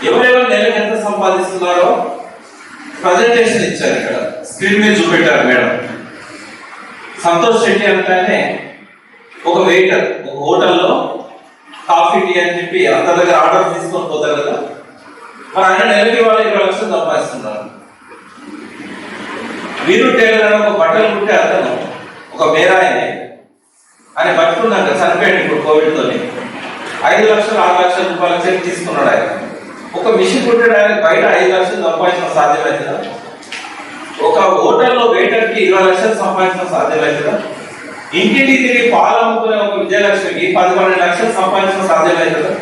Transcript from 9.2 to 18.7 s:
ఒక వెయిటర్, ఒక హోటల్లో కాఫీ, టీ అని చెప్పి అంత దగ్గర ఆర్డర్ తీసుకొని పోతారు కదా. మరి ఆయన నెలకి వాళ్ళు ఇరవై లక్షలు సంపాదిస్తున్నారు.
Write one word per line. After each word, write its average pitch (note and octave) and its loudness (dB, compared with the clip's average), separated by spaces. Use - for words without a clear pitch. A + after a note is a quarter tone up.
ఒక F3 2
వెయిటర్, F#3 2
ఒక - -12
హోటల్లో - 2
కాఫీ, F#3 2
టీ F3+ 0
అని F3 -2
చెప్పి F3 0
అంత E3 0
దగ్గర F3 4
ఆర్డర్ E3 2
తీసుకొని E3+ -6
పోతారు D3+ -2
కదా. C#3+ -4
మరి F#3+ 2
ఆయన F#3+ 2
నెలకి A3+ 2
వాళ్ళు A3 2
ఇరవై G#3 0
లక్షలు G3 -2
సంపాదిస్తున్నారు. G#2+ -6